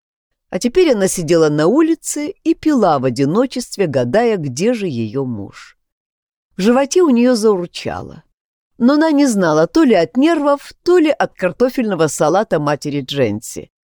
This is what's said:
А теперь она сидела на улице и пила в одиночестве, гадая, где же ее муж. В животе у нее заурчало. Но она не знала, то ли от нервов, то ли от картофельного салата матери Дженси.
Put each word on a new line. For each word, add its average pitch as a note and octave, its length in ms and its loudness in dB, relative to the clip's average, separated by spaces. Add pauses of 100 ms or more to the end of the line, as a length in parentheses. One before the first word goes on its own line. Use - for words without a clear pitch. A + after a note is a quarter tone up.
(480)
А F#3 100 -8
теперь D4+ 340 2
она G3 140 2
сидела D#3+ 420 0
на D3+ 200 2
улице D4+ 760 -2
и D#4+ 120 0
пила G#3 440 0
в B2+ 60 -2
одиночестве, F3+ 840 -2
гадая, D3 500 0
где D#3 380 -4
же G3+ 140 -6
ее A#2 360 -6
муж. - 540 -12 (800)
В - 40 -8
животе C4+ 420 2
у D#4+ 80 4
нее A#3+ 260 2
заурчало. F3 880 -4 (520)
Но B3+ 180 2
она D#4+ 180 2
не C#4+ 140 4
знала, E3+ 420 2
то D#4+ 160 2
ли A#3+ 100 4
от E3 220 0
нервов, D4 560 0 (100)
то F4+ 160 2
ли D#4 120 2
от - 240 -2
картофельного G3 720 -2
салата F3 500 0
матери C#3+ 440 -4
Дженси. B2 680 -6 (140)